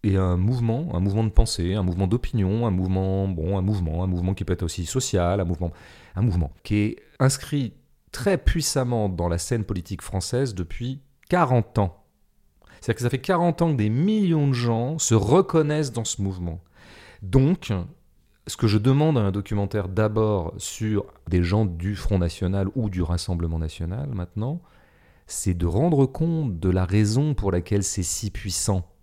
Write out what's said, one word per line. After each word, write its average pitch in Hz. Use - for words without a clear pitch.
et 95
à 95
un 90
mouvement, 117
un 87
mouvement 101
de 110
pensée, 95
un 104
mouvement 90
d'opinion, 110
un 104
mouvement, 95
bon, 90
un 92
mouvement, 90
un 95
mouvement 90
qui -
peut -
être 90
aussi 85
social, 92
un 90
mouvement, 87
un 92
mouvement 87
qui 104
est 104
inscrit 135
très 185
puissamment 123
dans 87
la 85
scène 110
politique 95
française 120
depuis 120
quarante 131
ans. 98
C'est-à-dire 113
que -
ça 120
fait 127
quarante 175
ans 165
que 139
des 107
millions 165
de 135
gens 120
se -
reconnaissent 151
dans 117
ce -
mouvement. 90
Donc, 131
ce -
que 117
je 107
demande 135
à 113
un 98
documentaire 101
d'abord 107
sur 107
des 90
gens 104
du 90
Front 101
National 95
ou 110
du 90
Rassemblement 85
National 87
maintenant, 110
c'est -
de 85
rendre 135
compte 151
de 92
la 92
raison 107
pour 101
laquelle 95
c'est 95
si -
puissant. 95